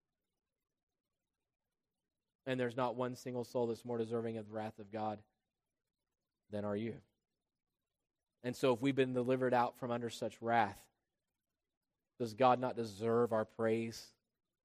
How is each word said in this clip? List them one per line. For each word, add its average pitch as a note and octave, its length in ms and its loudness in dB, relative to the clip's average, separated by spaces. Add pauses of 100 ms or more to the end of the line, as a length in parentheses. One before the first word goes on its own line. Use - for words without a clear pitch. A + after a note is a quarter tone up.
(2500)
And C3 120 0
there's B2 180 -2
not B2 180 0
one B2 220 -4
single B2 280 -6
soul A#2+ 220 -2
that's A2+ 180 -4
more A#2+ 140 -4
deserving A2+ 400 -2
of G#2+ 80 -10
the G#2 60 -18
wrath A2 260 -8
of G2+ 140 -18
God G#2+ 260 -4 (1300)
than G#2 140 -4
are G#2 120 -2
you. A2 180 -4 (1500)
And B2 100 -4
so C3 180 4
if A#2 80 0
we've C3+ 140 2
been C3 180 2
delivered B2+ 400 2
out A#2+ 260 2
from B2 120 -4
under A#2+ 180 -2
such A2 320 -8
wrath, A2+ 380 2 (1400)
does A2+ 160 -4
God B2 260 6
not B2 160 -2
deserve A2+ 560 0
our A2 120 2
praise A2+ 680 -2 (520)